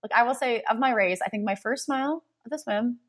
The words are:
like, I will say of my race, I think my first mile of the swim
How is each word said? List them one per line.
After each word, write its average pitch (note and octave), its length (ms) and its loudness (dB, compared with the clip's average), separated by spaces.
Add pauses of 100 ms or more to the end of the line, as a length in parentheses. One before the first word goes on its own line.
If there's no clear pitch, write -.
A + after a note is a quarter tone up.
like, A3 100 -8
I A#3 100 8
will B3 120 4
say B3 360 0
of A3 80 2
my C4 140 2
race, F#3 320 2
I - 40 -4
think G#3 160 -4
my G3 120 -2
first A#3+ 320 -6
mile C#4+ 340 -2 (220)
of A#3 80 -14
the D4+ 60 -6
swim A#3+ 400 -2 (100)